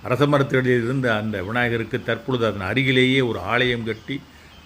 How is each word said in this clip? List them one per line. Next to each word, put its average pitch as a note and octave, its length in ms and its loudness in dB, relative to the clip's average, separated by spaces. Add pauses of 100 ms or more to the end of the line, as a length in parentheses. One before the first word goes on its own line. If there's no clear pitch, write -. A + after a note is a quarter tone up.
அரச B2+ 240 0
மரத்தடியில் C3 580 2
இருந்த B2 320 0
அந்த G#2+ 260 -4
விநாயகருக்கு A2+ 600 -2
தற்பொழுது A#2 440 -2
அதன் G2+ 140 -2
அருகிலேயே B2+ 600 2
ஒரு A2+ 180 0
ஆலயம் A#2 460 0
கட்டி, A2+ 360 -8 (460)